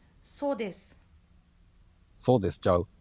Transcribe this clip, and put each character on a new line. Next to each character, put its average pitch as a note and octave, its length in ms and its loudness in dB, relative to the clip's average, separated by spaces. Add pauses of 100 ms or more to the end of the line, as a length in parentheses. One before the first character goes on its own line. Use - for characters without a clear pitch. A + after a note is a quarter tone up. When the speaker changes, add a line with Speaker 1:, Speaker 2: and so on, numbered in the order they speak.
(220)
Speaker 1:
そ - 300 -6
う A#3+ 40 -2
で G3+ 160 -6
す。 - 260 -12 (1160)
Speaker 2:
そ B2+ 220 4
う - 20 2
で F#2 100 0
す - 80 -14
ち G2+ 120 2
ゃ F2+ 60 6
う？ F2 100 0 (140)